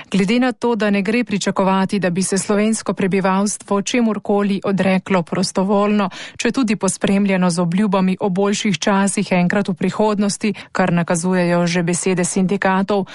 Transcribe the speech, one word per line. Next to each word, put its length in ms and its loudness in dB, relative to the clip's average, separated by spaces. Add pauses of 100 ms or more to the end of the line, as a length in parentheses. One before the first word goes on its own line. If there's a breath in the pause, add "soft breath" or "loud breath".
(120 loud breath)
Glede 280 2
na 120 2
to, 240 -2
da 140 0
ne 120 2
gre 220 0
pričakovati, 760 0
da 100 0
bi 140 0
se 140 -2
slovensko 560 0
prebivalstvo 880 0
čemurkoli 800 0
odreklo 600 0
prostovoljno, 840 0 (280 loud breath)
četudi 380 0
pospremljeno 720 0
z 100 0
obljubami 600 0
o 100 -2
boljših 500 0
časih 520 0
enkrat 360 2
v 60 -2
prihodnosti, 800 0 (180 loud breath)
kar 220 0
nakazujejo 760 2
že 160 0
besede 400 0
sindikatov, 920 0